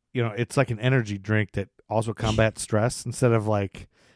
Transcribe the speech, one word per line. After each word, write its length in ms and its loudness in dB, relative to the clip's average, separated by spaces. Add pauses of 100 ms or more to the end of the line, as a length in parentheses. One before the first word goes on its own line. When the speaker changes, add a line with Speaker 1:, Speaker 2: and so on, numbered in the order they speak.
(140)
Speaker 1:
you 80 0
know, 140 -2
it's 200 -4
like 140 2
an 100 -6
energy 380 0
drink 340 0
that 160 -6 (200)
also 260 -2
combats 480 2
Speaker 2:
<laughs> 0 -
Speaker 1:
stress 420 0
instead 280 2
of, 140 2
like, 420 -2 (280)